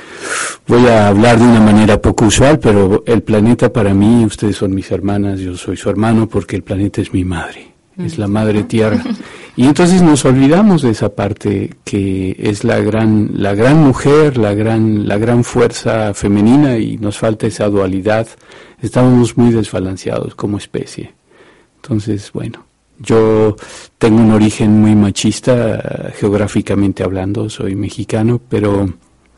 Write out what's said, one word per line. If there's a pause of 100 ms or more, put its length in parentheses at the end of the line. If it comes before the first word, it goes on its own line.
(680)
voy
a
hablar
de
una
manera
poco
usual,
pero
el
planeta
para
mí,
ustedes
son
mis
hermanas,
yo
soy
su
hermano,
porque
el
planeta
es
mi
madre, (280)
es
la
madre
tierra. (540)
Y
entonces
nos
olvidamos
de
esa
parte (100)
que
es
la
gran,
la
gran
mujer,
la
gran,
la
gran
fuerza
femenina,
y
nos
falta
esa
dualidad. (540)
Estamos
muy
desbalanceados
como
especie. (640)
Entonces,
bueno, (340)
yo (420)
tengo
un
origen
muy
machista,
geográficamente
hablando,
soy
mexicano,
pero (440)